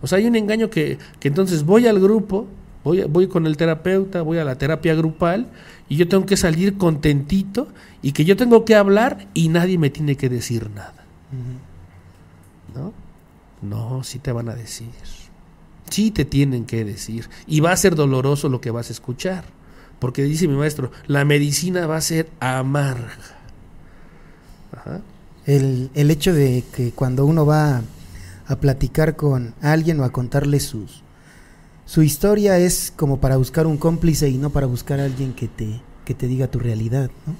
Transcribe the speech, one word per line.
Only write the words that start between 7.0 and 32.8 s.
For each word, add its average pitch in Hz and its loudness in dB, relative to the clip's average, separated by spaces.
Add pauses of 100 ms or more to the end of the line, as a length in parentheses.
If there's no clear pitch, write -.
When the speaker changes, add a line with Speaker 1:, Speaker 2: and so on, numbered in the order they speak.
Speaker 1:
y 139 -2
que 151 2
yo 190 6
tengo 226 4
que 220 6
hablar 208 2
y 165 2
nadie 175 2
me 151 2
tiene 147 -2
que 131 -2
decir 117 -4
nada. - -18 (260)
Speaker 2:
Ujú. - -18
Speaker 1:
¿No? 196 -10 (680)
No, 110 -8
sí - -12
te 127 -6
van 117 -6
a 113 -8
decir. 117 -14 (1000)
Sí 214 0
te 160 -2
tienen 135 0
que 113 -4
decir. 110 -10 (180)
Y 151 2
va 170 4
a 185 2
ser 180 4
doloroso 139 2
lo 127 -2
que 120 -6
vas 117 -6
a 117 -10
escuchar. 165 -8 (540)
Porque - -2
dice 156 0
mi 139 2
maestro, 143 -2 (160)
la 143 2
medicina 147 2
va 156 -2
a 160 -2
ser 160 -2 (120)
amarga. 131 -2 (1600)
Ajá. - -12 (460)
Speaker 2:
El, 135 2
el 147 2
hecho 175 0
de 131 2 (120)
que 120 -4
cuando 127 -2
uno 156 4
va 147 2 (680)
a 135 -2
platicar 143 0
con 131 -2
alguien 156 2
o - 2
a 120 0
contarle 139 0
sus, - -10 (840)
su - 2
historia 196 4
es 175 0